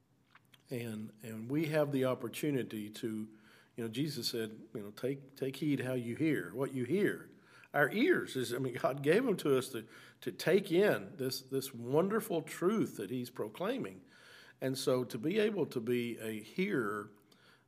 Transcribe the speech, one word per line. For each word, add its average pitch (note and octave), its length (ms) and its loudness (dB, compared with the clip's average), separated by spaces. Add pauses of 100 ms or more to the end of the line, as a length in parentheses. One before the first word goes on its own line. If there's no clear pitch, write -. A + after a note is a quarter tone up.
(720)
and, A2+ 400 -6 (120)
and A2+ 280 -8
we D3+ 160 0
have D3 260 2
the C3 140 2
opportunity A#2 840 -2
to, A2 360 -4 (500)
you A#2+ 80 -4
know, A2+ 40 -4
Jesus B2 400 -2
said, A2+ 220 -2 (240)
you A#2 80 -6
know, G2+ 80 -12 (100)
"Take, C#3 360 -4
take C3+ 200 -4
heed C#3+ 240 2
how B2+ 140 -2
you A#2 220 -2
hear, A#2+ 380 2
what C3 200 -2
you B2+ 100 0
hear." B2 440 2 (460)
Our D3 180 6
ears G#3 440 2
is, A#2+ 180 -2
I B2+ 40 -2
mean, C3 220 -2
God C#3+ 220 0
gave F3 220 6
them G#3+ 140 2
to C#3 200 4
us B2+ 100 0
to, A2 160 -8 (380)
to B2 100 -4
take D#3+ 400 2
in D#3+ 360 4 (100)
this, C3 240 -4
this - 320 -4
wonderful E3 680 2
truth F3+ 540 0
that G2+ 140 -6
he's B2 200 -4
proclaiming. A2 680 -4 (640)
And C3 140 0
so B2+ 280 2
to A#2+ 140 -6
be D3 200 0
able G#3 280 2
to B2+ 140 -4
be A#2+ 420 0
a A2 200 -4
hearer, A2 680 -2 (580)